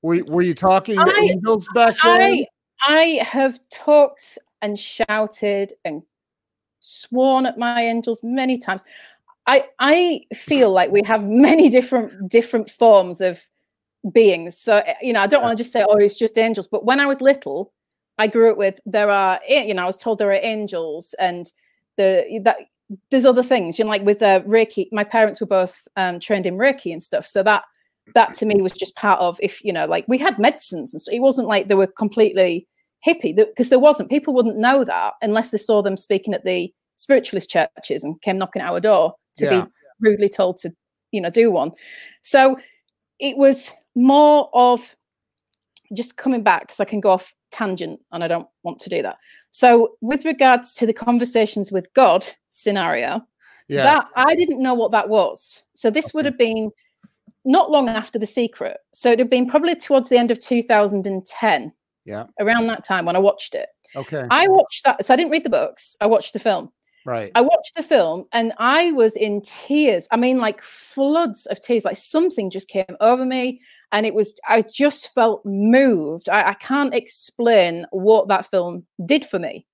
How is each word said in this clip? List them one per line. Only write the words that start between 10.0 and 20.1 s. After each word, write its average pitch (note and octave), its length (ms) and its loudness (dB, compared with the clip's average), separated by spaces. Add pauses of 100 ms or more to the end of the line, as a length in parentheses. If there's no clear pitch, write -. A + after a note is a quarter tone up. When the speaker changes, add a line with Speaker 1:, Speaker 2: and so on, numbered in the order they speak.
Speaker 2:
feel B3+ 360 2
like F#3 200 2
we G3+ 140 2
have G#3 240 -2
many D4 400 6
different, A3 600 0
different A#3 400 0
forms F#3+ 500 4
of F#3 220 -4 (680)
beings. F3 460 2
So, A3 200 0
eh, G3+ 260 0
you B3+ 100 -4
know, A3 80 0
I G3 60 0
don't C#4 140 2
Speaker 1:
Yeah. A#3 80 -2
Speaker 2:
wanna A3+ 80 -2
just A#3+ 160 -8
say, A3 140 0
"Oh, G#3 120 4
it's G3+ 180 2
just A3 220 -2
angels." A3 280 -2
But G#3 200 -6
when B3+ 120 0
I C#4+ 60 2
was C#4 160 -2
little, C4 500 -2 (460)
I A3 100 0
grew A3+ 240 4
up G#3 60 0
with, G3 300 -2
there G#3 240 0
are, F#3+ 360 0
a-, C4+ 200 2
you G#3 80 -4
know, F#3 80 -4
I F3+ 40 -4
was F#3+ 120 -6
told A3+ 200 -4